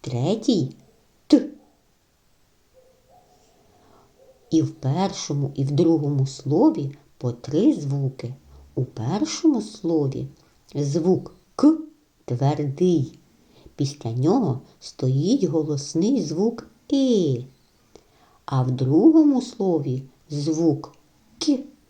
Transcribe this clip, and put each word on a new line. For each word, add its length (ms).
Третій – 720
«Т». 220
І 120
в 120
першому, 800
і 100
в 60
другому 560
слові 720
по 140
три 400
звуки. 640
У 100
першому 760
слові 640
звук 600
К 220
твердий. 960
Після 360
нього 480
стоїть 640
голосний 800
звук 440
И. 520
А 180
в 80
другому 720
слові 600
звук 680
К 200